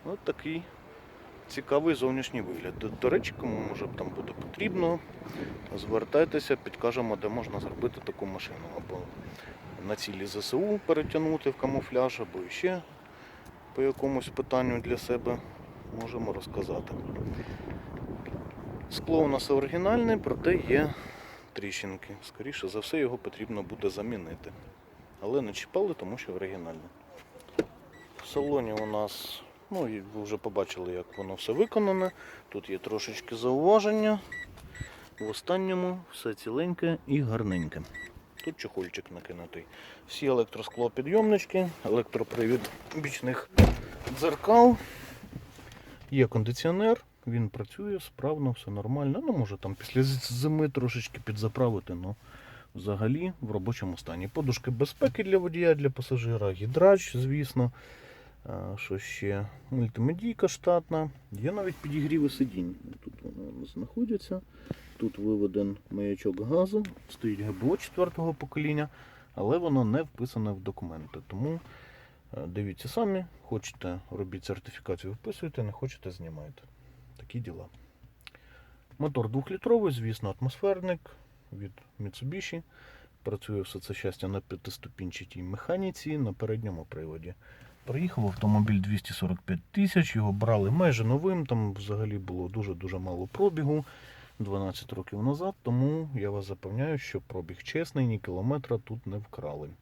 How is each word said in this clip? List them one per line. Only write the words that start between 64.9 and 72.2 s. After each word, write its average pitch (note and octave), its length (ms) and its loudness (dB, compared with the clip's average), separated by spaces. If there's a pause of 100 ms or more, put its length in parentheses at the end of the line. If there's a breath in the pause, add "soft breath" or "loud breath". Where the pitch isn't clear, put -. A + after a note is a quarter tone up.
Тут A2 220 -2
виведен G2+ 580 2 (140)
маячок G2 500 -2
газу, F#3 440 2 (260)
стоїть G#2 300 -2
Г G#2+ 120 -2
Б G#2+ 180 2
О G3 60 4
четвертого E3+ 580 0
покоління, D3+ 540 0 (460 loud breath)
але A2+ 240 2
воно C#3+ 260 4
не A#2+ 180 4
вписане A2+ 500 -4
в F#2+ 80 -6
документи. D#2+ 640 -8
Тому, D3 340 -4 (720 loud breath)